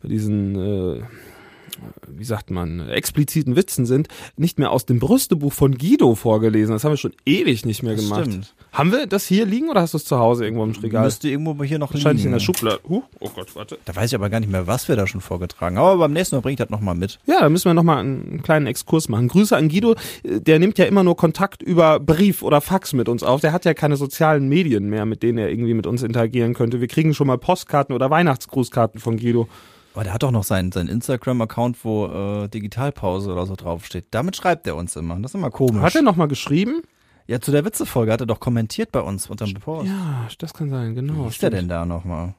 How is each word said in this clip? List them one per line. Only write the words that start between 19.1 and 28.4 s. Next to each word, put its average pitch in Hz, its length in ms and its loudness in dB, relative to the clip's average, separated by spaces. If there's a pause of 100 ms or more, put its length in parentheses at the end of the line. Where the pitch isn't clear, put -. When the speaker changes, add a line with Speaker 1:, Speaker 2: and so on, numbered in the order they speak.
Speaker 1:
Grüße 196 280 4
an 156 120 4
Guido. 208 260 2 (300)
Äh, - 160 -2
der 156 180 6
nimmt 190 200 2
ja 185 60 8
immer 196 200 6
nur 170 120 4
Kontakt - 460 0
über 165 380 4
Brief 160 420 2
oder 147 180 4
Fax - 320 -2
mit 117 160 0
uns 120 140 -2
auf. 135 180 2
Der 156 120 2
hat 175 120 -2
ja 165 100 4
keine 147 220 0
sozialen 143 520 0
Medien 135 400 2
mehr, 107 180 -2
mit 110 160 -4
denen 117 160 2
er 104 120 0
irgendwie 113 240 0
mit 110 120 -2
uns 123 160 -2
interagieren 117 520 0
könnte. 120 260 0
Wir 123 80 -2
kriegen 156 260 2
schon 143 120 2
mal 127 120 2
Postkarten 147 560 0
oder 127 160 0
Weihnachtsgrußkarten 127 920 0